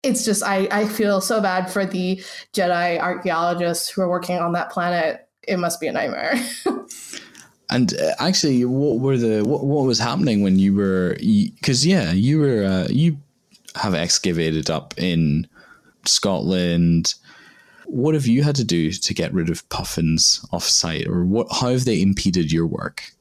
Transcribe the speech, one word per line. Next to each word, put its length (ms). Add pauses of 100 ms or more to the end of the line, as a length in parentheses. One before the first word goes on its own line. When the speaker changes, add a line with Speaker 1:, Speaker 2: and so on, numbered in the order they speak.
Speaker 1:
it's 220
just, 180
I, 280
I 180
feel 320
so 220
bad 280
for 140
the 380 (320)
Jedi 440
archaeologists 920
who 100
are 80
working 300
on 140
that 180
planet. 580 (180)
It 120
must 200
be 100
a 40
nightmare. 440 (280)
<laughs> 220 (880)
Speaker 2:
And, 220
uh, 240
actually, 460
what 340
were 180
the, 280
what, 200
what 220
was 140
happening 420
when 160
you 160
were, 480
y-, 300 (100)
'cause, 240
yeah, 240
you 300
were, 240
uh, 260
you 260 (600)
have 180
excavated 760
up 260
in 500 (580)
Scotland. 1080 (720)
What 280
have 120
you 160
had 140
to 80
do 260
to 240
get 180
rid 180
of 180
puffins 840
off 120
site, 420
or 180
what, 280
how 160
have 160
they 180
impeded 480
your 160
work 380 (160)